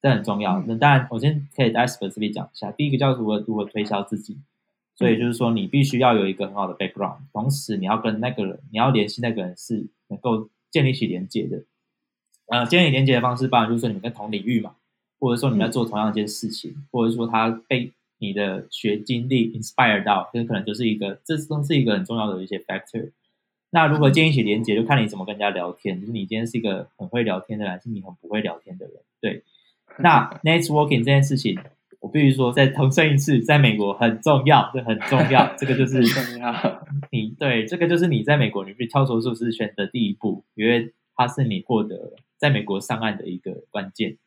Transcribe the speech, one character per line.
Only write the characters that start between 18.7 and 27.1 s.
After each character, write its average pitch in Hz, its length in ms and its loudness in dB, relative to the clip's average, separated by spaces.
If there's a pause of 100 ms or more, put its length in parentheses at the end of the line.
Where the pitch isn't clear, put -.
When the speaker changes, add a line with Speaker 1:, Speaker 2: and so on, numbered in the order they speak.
Speaker 1:
学 104 280 -4
经 120 300 -4
历 123 280 2
inspire 110 460 0
到， 98 300 0
这 117 100 -4
可 113 120 -4
能 101 100 -4
就 107 100 -6
是 117 140 -2
一 107 80 0
个， 101 280 -8
这 160 200 -2
都 151 180 -4
是 147 140 0
一 131 80 4
个 113 80 2
很 95 120 0
重 113 120 -6
要 107 160 -2
的 92 100 -6
一 95 40 -12
些 95 120 -8
factor。 - 520 -8 (600)
那 165 160 4
如 147 120 2
何 143 120 6
建 156 160 4
立 160 60 4
起 131 100 2
连 104 220 0
结， 110 100 0
Speaker 3:
嗯。 - 20 2
Speaker 1:
就 113 80 2
看 131 160 2
你 110 60 2
怎 104 120 -8
么 92 80 -8
跟 104 80 -8
人 101 40 -16
家 101 120 0
聊 90 220 -6
天， 92 280 -8
就 101 60 -12
是 117 60 -8
你 104 120 -6
今 101 120 -6
天 113 100 -4
是 113 100 -6
一 117 40 -2
个 98 360 -4
很 98 100 -12
会 120 160 -2